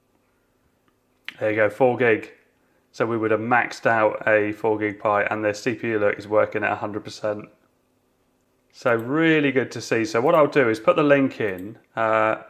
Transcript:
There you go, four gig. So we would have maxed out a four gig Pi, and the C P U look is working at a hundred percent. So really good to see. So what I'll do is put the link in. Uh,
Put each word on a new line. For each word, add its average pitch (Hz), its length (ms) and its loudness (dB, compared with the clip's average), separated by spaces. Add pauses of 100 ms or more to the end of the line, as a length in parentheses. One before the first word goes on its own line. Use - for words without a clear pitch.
(1400)
There 107 80 0
you 107 80 0
go, 107 120 4
four 123 280 2
gig. 117 340 2 (600)
So 123 120 -2
we 117 120 -2
would 110 140 -2
have 107 100 2
maxed 120 440 -2
out 110 400 0
a 107 280 2
four 107 260 -2
gig 104 180 -4
Pi, 104 260 0
and 107 200 -2
the 104 100 0
C 117 220 -4
P 117 140 -6
U 110 100 -2
look 101 180 0
is 98 80 -14
working 104 380 0
at 101 80 0
a 104 40 -2
hundred 107 280 -8
percent. 107 460 -8 (1200)
So 120 240 -2
really 147 560 2
good 123 200 -8
to 117 100 -10
see. 113 240 -2
So 117 160 -2
what 165 140 2
I'll 147 120 6
do 135 220 2
is 110 100 0
put - 160 2
the 156 80 2
link 139 380 2
in. 98 360 -8 (200)
Uh, 110 520 0